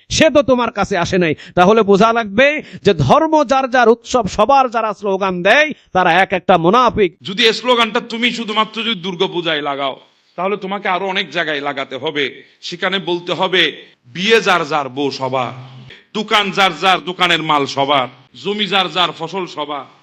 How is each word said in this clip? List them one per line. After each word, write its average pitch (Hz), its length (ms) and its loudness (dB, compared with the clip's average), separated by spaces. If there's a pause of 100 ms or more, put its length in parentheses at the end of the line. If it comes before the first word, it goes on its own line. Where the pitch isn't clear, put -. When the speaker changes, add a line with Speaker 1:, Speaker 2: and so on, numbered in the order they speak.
(100)
Speaker 1:
সে 311 200 4
তো 285 120 4
তোমার 247 300 0
কাছে 196 260 -2
আসে 180 200 0
নাই। 165 160 2 (200)
তাহলে 208 280 6
বোঝা 202 300 4
লাগবে 233 500 0 (200)
যে 196 120 4
ধর্ম 294 500 2
যার 262 260 0
যার 240 180 4
উৎসব 240 380 0
সবার 262 440 2
যারা 220 240 -4
স্লোগান 190 480 -4
দেয়, 269 300 4 (200)
তারা 180 200 2
এক 185 200 2
একটা 180 260 2
মুনাফিক। 202 640 2
Speaker 2:
যদি 196 240 -2
এই 226 60 4
স্লোগানটা 240 480 0
তুমি 233 300 -4
শুধুমাত্র 214 520 -4
যদি 214 180 -4
দুর্গাপূজায় 170 600 -4
লাগাও, 139 380 -6 (360)
তাহলে 190 200 -4
তোমাকে 196 320 -6
আরো 185 180 -2
অনেক 190 240 -6
জায়গায় 151 300 -4
লাগাতে 135 360 -6
হবে। 143 460 -6 (180)
সেখানে 185 380 -4
বলতে 175 340 -6
হবে, 170 540 -2 (200)
"বিয়ে 196 340 0
যার 175 240 0
যার, 143 240 -4
বউ 135 220 -4
সবার, 127 420 -4 (600)
দোকান 208 360 0
যার 185 300 0
যার, 185 240 2
দোকানের 175 380 0
মাল 147 240 0
সবার, 139 420 0 (360)
জমি 208 220 -4
যার 185 260 0
যার, 170 200 0
ফসল 165 340 -8
সবার।" 147 380 -8 (180)